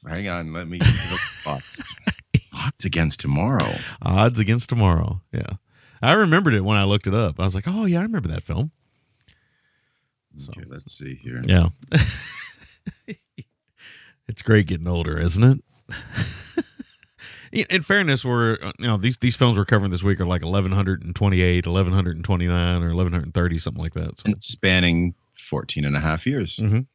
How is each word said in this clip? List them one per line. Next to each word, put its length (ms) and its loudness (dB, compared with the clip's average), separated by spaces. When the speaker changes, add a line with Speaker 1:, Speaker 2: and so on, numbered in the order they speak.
Speaker 1:
Hang 220 -6
on. 240 -6
Let 160 -10
me 80 -10
get 100 2
to 220 0
the 100 -6
box. 380 -8
<laughs> 320 -2
Odds 300 -6
Against 340 -2
Tomorrow. 540 0
Speaker 2:
Odds 380 2
Against 300 0
Tomorrow. 520 2
Yeah. 240 -6
I 120 4
remembered 400 4
it 100 2
when 140 4
I 80 4
looked 220 2
it 60 0
up. 280 0
I 20 2
was 100 0
like, 140 -4
"Oh, 160 -2
yeah, 160 2
I 40 -2
remember 260 -4
that 140 -4
film." 280 -4
So, 180 -16
Speaker 1:
Okay, 140 -16
let's 280 -16
see 180 -12
here. 300 -12
Speaker 2:
yeah. 240 6
<laughs> 60 4
It's 140 -10
great 260 4
getting 200 -4
older, 320 -2
isn't 240 2
it? 200 6
<laughs> 60 -10
In, 200 -2
in 120 2
fairness, 440 0
we're, 360 2
uh, 160 -8
you 100 -4
know, 100 2
these, 220 0
these 180 0
films 200 4
we're 60 2
covering 260 2
this 140 -2
week 160 2
are, 60 0
like, 160 0
eleven 320 0
hundred 320 0
and 100 -8
twenty-eight, 500 4
eleven 280 2
hundred 240 0
and 80 -8
twenty-nine, 580 0
or 60 0
eleven 240 0
hundred 200 -4
thirty, 240 0
something 240 -6
like 120 -6
that. 260 -8
So. 60 -20
Speaker 1:
And 160 -2
spanning 720 2
fourteen 540 -6
and 100 0
a 60 0
half 260 -2
years. 300 -4
Speaker 2:
Mm-hmm. 220 2